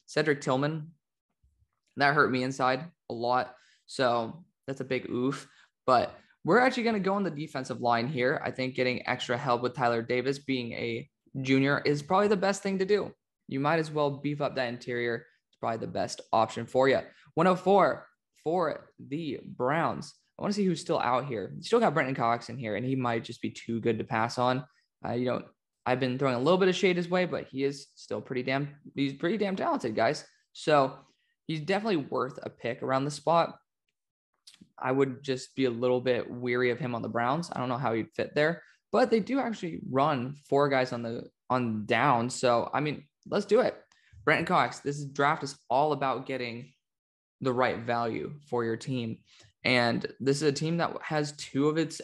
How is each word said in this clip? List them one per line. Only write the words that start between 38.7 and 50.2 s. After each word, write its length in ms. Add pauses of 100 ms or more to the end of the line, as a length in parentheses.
but 180
they 120
do 180
actually 400 (100)
run 460 (140)
four 200
guys 240
on 80
the, 280 (200)
on 380
down. 420
So, 420
I 80
mean, 280 (200)
let's 200
do 140
it. 140 (480)
Brenton 220
Cox, 340
this 240
draft 400
is 140 (100)
all 260
about 340
getting 440 (680)
the 120
right 260
value 540 (160)
for 140
your 140
team. 400 (480)
And 420 (120)
this 180